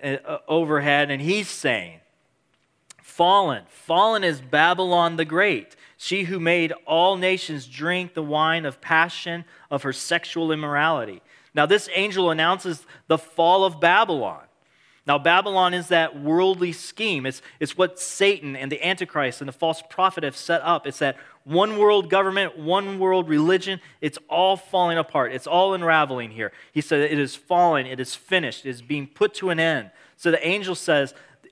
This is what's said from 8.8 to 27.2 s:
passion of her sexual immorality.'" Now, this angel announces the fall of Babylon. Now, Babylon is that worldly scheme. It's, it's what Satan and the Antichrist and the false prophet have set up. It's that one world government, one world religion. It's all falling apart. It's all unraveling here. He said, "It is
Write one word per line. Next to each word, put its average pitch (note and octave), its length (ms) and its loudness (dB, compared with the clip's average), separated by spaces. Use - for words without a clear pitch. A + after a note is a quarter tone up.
passion E3+ 640 -2
of C#3 120 -4
her C#3 100 -4
sexual E3 580 -4
immorality.'" D3 720 -2
Now, D3 120 4
this G3+ 260 2
angel F#3+ 380 0
announces E3 560 -2
the D#3+ 100 4
fall F3 480 4
of E3+ 120 -4
Babylon. D#3+ 680 2
Now, C#3+ 140 2
Babylon F3+ 560 4
is F3 140 -6
that D#3+ 300 2
worldly F3 540 0
scheme. E3 540 -6
It's, C3+ 160 -8
it's D3 160 -6
what F3+ 220 0
Satan E3 580 -2
and C3+ 160 -8
the D3 100 -8
Antichrist D#3+ 600 -4
and C#3 60 -8
the C3 40 -12
false D#3+ 380 -4
prophet F#3 340 0
have C3+ 120 -6
set E3+ 260 -2
up. D#3+ 240 0
It's C#3 140 -10
that C#3 180 0
one G3 320 0
world G#3 320 4
government, F#3+ 480 0
one F#3+ 440 -2
world F#3 280 2
religion. F3+ 520 0
It's D3+ 160 -6
all F#3 260 2
falling F3+ 400 0
apart. C#3+ 360 -2
It's B2+ 140 -10
all F#3 280 2
unraveling D3+ 560 0
here. G#2+ 220 -8
He D3+ 80 -2
said, D3 200 0
"It D3+ 80 0
is C#3 180 -4